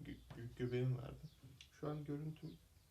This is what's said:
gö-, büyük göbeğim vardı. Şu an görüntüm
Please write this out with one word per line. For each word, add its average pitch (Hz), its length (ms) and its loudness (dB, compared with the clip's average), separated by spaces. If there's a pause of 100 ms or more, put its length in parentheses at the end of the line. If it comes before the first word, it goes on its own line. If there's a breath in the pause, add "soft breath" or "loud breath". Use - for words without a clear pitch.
gö-, - 300 -8
büyük 117 220 -6
göbeğim 127 400 6
vardı. - 240 -4 (520)
Şu - 160 0
an 151 140 0
görüntüm 151 540 -2 (340)